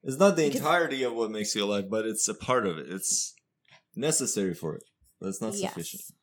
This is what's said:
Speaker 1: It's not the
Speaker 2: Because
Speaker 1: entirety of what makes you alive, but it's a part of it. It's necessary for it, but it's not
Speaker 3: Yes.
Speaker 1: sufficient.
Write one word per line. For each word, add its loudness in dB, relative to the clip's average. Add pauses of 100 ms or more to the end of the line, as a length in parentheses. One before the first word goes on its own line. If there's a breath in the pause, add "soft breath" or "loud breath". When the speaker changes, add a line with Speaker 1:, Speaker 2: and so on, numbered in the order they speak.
Speaker 1:
It's -4
not 8
the 4
Speaker 2:
Because 2
Speaker 1:
entirety 2
of 0
what 0
makes -2
you 2
alive, 0
but 0
it's -2
a -2
part 0
of -2
it. -10
It's -4 (640 soft breath)
necessary 0
for -6
it, -14 (360)
but -6
it's -6
not -4
Speaker 3:
Yes. -4
Speaker 1:
sufficient. -10 (200)